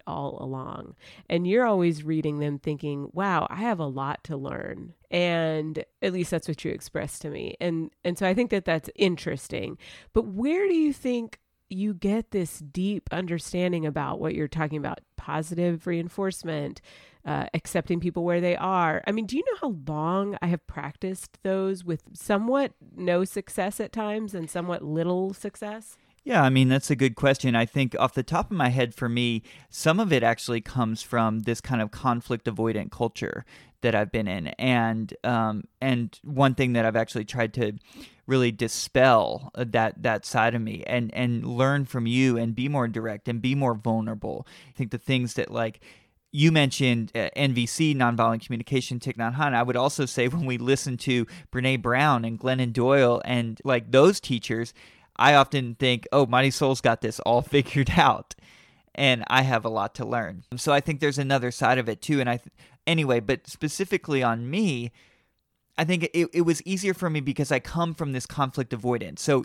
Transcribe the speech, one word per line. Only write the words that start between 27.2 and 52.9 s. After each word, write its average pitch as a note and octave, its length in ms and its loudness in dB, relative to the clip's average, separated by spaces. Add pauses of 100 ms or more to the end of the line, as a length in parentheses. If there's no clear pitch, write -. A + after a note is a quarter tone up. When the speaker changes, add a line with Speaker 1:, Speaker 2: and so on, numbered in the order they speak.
Speaker 2:
I A#2 100 4
think C3 340 -2
off B2+ 140 2
the C3 100 -2
top E3+ 260 -2
of G3+ 80 -4
my C3+ 120 2
head B2 260 0
for B2+ 120 -4
me, A#2 360 0 (260)
some D#3+ 300 2
of G#3 120 0
it C3 120 4
actually A#2 380 0
comes A2+ 420 -2
from A2+ 380 0
this A2+ 200 -4
kind A#2+ 200 -2
of G#2+ 100 -4
conflict A#2+ 540 -2
avoidant G#2+ 440 -2
culture - 560 -6 (360)
that A#2 120 2
I've G#2+ 180 0
been G#2+ 160 -2
in. F2+ 200 -4 (100)
And, A2+ 560 0 (100)
um, A2 420 0 (160)
and B2 420 0
one C3+ 320 2
thing B2+ 180 2
that A#2 120 4
I've A2+ 120 2
actually A2+ 280 -2
tried A2+ 300 -2
to A2 180 0 (540)
really B2+ 240 4
dispel, A2+ 1040 4
uh, B2 140 -4
that, A2 340 0
that A2 220 0
side A#2 300 2
of A#2 60 -2
me A2 240 -6
and, A#2+ 280 -2
and A#2+ 320 -2
learn C3+ 400 2
from B2 200 -4
you B2 320 4
and A#2 180 -2
be B2+ 140 -2
more C3+ 180 0
direct A2 400 -6
and A#2 140 -4
be B2+ 140 0
more C3+ 180 0
vulnerable. G#2+ 720 -4 (240)
I - 80 -20
think A#2+ 140 -4
the B2 60 -4
things B2 360 0
that, - 180 -4
like, A2+ 280 -4 (520)
you D3+ 200 6
mentioned, B2+ 640 2
uh, G#2+ 200 -2
N C#3 180 0
V A#2+ 120 2
C, D3+ 300 2
Nonviolent A#2 500 2
Communication, B2 540 -4
Thich B2+ 180 -8
Nhat A#2 160 -2
Hanh, C#3+ 220 0
I A#2 80 4
would B2 140 0
also C3+ 280 0
say B2 220 2
when D3+ 180 -2
we B2 140 -2
listen C3 380 0
to B2 280 0 (260)
Brené B2+ 300 0
Brown B2+ 420 2
and A2+ 160 -6
Glennon B2+ 320 0
Doyle B2 540 4